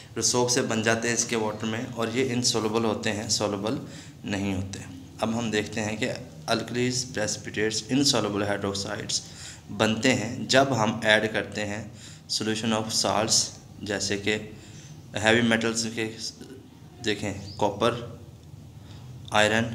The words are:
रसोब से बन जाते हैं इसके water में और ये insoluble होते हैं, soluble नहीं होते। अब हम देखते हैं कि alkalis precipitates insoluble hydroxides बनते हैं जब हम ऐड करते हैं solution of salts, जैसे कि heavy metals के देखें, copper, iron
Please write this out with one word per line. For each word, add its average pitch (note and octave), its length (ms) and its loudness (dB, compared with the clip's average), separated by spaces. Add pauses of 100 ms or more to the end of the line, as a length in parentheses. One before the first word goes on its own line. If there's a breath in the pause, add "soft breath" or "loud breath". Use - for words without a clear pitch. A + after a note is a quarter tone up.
(180 loud breath)
रसोब A#2+ 320 4
से C3 120 4
बन A2 220 0
जाते A2+ 240 2
हैं A#2 80 2
इसके A#2 200 0
water G#2+ 300 -2
में A2+ 200 -4
और A2+ 240 -2
ये B2 140 2
insoluble A2+ 600 2
होते A2 260 0
हैं, G#2 200 -2
soluble G#2 500 0 (460 loud breath)
नहीं G2 280 -2
होते। G2 260 -4 (440)
अब A2+ 120 0
हम A#2 160 -2
देखते G#2 300 0
हैं G#2+ 220 -2
कि B2 60 0 (440)
alkalis B2 580 0
precipitates G#2 800 -2
insoluble G#2+ 580 4
hydroxides G2+ 680 -2 (520 loud breath)
बनते A2 400 4
हैं A2 360 0
जब C3 260 6
हम A2 300 2
ऐड A2 300 6
करते G#2 280 -4
हैं G#2 300 -6 (380 loud breath)
solution A2 440 0
of A2 220 0
salts, G#2+ 500 4 (380)
जैसे G2+ 340 -2
कि G2+ 140 0 (840 loud breath)
heavy A2 240 6
metals A2+ 440 2
के A2 200 -4 (960)
देखें, G#2 540 -2
copper, - 600 0 (1120 loud breath)
iron G#2+ 420 6